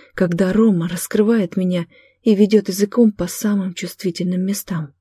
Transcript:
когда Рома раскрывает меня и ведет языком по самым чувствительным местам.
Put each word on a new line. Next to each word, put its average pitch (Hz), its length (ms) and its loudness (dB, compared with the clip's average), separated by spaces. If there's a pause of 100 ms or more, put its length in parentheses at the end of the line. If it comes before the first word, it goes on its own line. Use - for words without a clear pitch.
(140)
когда 185 380 0
Рома 202 360 2
раскрывает 208 680 0
меня 180 300 -2 (360)
и 220 120 4
ведет 202 340 4
языком 208 440 2
по 175 140 -6
самым 196 480 -4
чувствительным 180 680 -4
местам. 175 560 -6